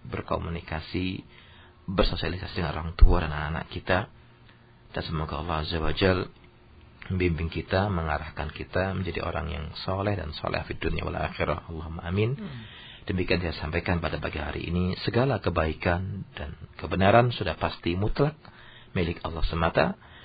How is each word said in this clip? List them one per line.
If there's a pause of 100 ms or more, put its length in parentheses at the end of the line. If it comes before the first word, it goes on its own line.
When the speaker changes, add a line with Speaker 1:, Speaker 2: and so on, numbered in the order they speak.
Speaker 1:
berkomunikasi, (640)
bersosialisasi
dengan
orang
tua
dan
anak-anak
kita. (880)
Dan
semoga
Allah
Azza
wa
Jalla (880)
membimbing
kita,
mengarahkan
kita
menjadi
orang
yang (200)
soleh
dan
soleh
fid
dunya
wal
akhirah.
Allahumma
amin.
Speaker 2:
Hmm. (420)
Speaker 1:
Demikian
saya
sampaikan
pada
pagi
hari
ini. (100)
Segala
kebaikan
dan (160)
kebenaran
sudah
pasti
mutlak (560)
milik
Allah
semata. (300)